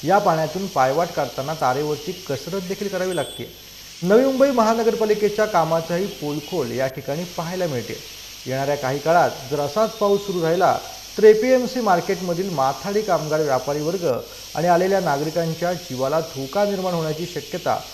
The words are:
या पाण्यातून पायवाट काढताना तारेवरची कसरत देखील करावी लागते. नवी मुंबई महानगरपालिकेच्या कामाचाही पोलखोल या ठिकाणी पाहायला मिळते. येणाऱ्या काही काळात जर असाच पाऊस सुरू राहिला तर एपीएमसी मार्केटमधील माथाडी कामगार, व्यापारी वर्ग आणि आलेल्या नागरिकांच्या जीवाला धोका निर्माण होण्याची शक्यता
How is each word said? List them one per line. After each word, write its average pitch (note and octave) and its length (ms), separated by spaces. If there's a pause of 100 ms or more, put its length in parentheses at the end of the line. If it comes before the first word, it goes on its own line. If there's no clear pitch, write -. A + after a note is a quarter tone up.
या F3 140
पाण्यातून F3+ 500
पायवाट C#3+ 480
काढताना C#3+ 380
तारेवरची D3+ 760
कसरत E3 400
देखील G3 180
करावी F#3 280
लागते. - 580 (300)
नवी G#3 220
मुंबई C4+ 260
महानगरपालिकेच्या A3 960
कामाचाही E3+ 600
पोलखोल D3 680
या B2+ 160
ठिकाणी C#3 360 (140)
पाहायला F3 300
मिळते. A#2+ 280 (520)
येणाऱ्या C3+ 280
काही C#3 240
काळात D#3 300 (220)
जर D3 80
असाच G#3 320
पाऊस G3+ 360
सुरू F3+ 140
राहिला E3+ 360 (400)
तर G3+ 60
एपीएमसी A#3+ 580
मार्केटमधील F3+ 720
माथाडी D3+ 480
कामगार, D#3 400
व्यापारी C#3+ 400
वर्ग F3 260 (480)
आणि D#3+ 120
आलेल्या F#3 320
नागरिकांच्या E3 760
जीवाला C3+ 460
धोका C3+ 440
निर्माण F#3 300
होण्याची D#3+ 320
शक्यता C#3 540 (140)